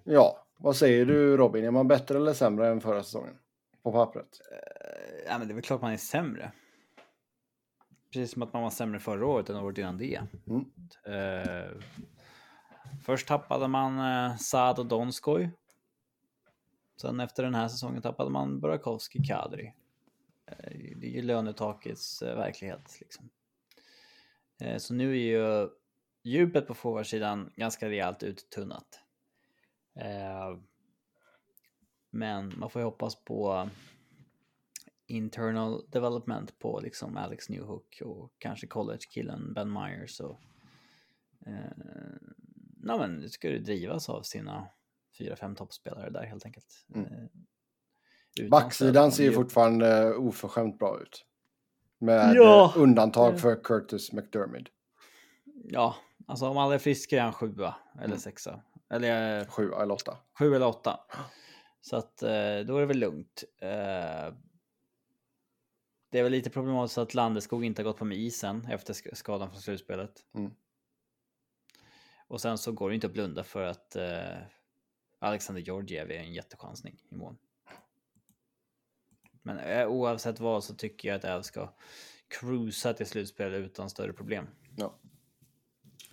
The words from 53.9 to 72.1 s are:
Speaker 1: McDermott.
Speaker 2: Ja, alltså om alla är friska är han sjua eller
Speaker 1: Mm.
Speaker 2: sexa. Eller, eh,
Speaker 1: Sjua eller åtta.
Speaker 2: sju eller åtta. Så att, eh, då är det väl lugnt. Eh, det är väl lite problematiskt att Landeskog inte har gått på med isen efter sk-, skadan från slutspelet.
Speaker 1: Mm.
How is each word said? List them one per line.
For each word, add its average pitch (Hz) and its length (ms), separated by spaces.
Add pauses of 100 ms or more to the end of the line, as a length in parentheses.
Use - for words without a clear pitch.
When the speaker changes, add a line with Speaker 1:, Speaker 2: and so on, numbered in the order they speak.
Speaker 1:
McDermott. 98 540 (960)
Speaker 2:
Ja, 117 320 (320)
alltså 131 200
om 139 100
alla 139 180
är 139 40
friska 143 380
är 123 40
han 113 120
sjua 101 420 (200)
eller - 100
Speaker 1:
Mm. 104 140
Speaker 2:
sexa. - 420 (280)
Eller, 113 500
eh, 101 80
Speaker 1:
Sjua 98 360
eller 101 100
åtta. - 240 (220)
Speaker 2:
sju 143 160
eller 127 120
åtta. 113 320 (840)
Så - 140
att, - 280
eh, 113 60 (300)
då 123 160
är 143 40
det 143 60
väl 139 140
lugnt. 87 440 (180)
Eh, 92 720 (1800)
det 123 100
är 123 40
väl 123 80
lite 127 180
problematiskt 127 480
att 117 160
Landeskog 117 520
inte 110 160
har - 20
gått 107 140
på 113 80
med 98 120
isen 113 480
efter 110 280
sk-, - 220
skadan 98 360
från 95 100
slutspelet. 98 720
Speaker 1:
Mm. 104 180 (1800)